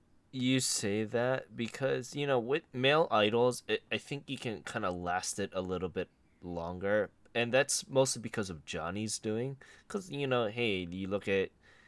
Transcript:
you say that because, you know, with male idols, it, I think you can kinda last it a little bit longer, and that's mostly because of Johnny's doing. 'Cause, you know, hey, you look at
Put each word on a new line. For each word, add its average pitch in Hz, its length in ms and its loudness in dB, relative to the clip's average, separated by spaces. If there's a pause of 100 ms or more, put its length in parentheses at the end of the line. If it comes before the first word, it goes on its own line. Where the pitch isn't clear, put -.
(340)
you 131 260 2
say 107 440 0
that 120 520 -2
because, 131 600 -2
you 143 100 -2
know, 131 140 4
with 131 220 0 (100)
male 139 400 6
idols, 117 560 4
it, 107 140 2 (100)
I 107 60 0
think 143 280 -8
you - 120 -8
can 110 260 -6
kinda 104 260 -4
last 87 480 -2
it 98 140 -2
a 95 80 -2
little 92 300 -2
bit 90 180 -4 (340)
longer, 90 680 -2 (240)
and 117 180 0
that's - 360 2
mostly 131 340 2
because 110 280 -4
of 78 140 -10
Johnny's 92 540 -4
doing. 120 380 -4 (320)
'Cause, 185 220 -8
you 143 160 -4
know, 123 220 2
hey, 104 420 -2
you 95 160 -6
look 98 220 -2
at 95 220 2 (380)